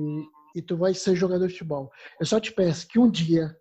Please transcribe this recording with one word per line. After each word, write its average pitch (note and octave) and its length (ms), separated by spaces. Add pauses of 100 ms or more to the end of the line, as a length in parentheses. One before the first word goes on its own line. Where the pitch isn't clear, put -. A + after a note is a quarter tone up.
(560)
e E3+ 60
tu F3 140
vai F#3 180
ser F#3 220
jogador F3+ 300
de F3+ 80
futebol. C#3+ 360 (300)
Eu D#3+ 60
só G#3+ 140
te - 120
peço F3 360
que - 100
um A#3+ 120
dia, D#3+ 500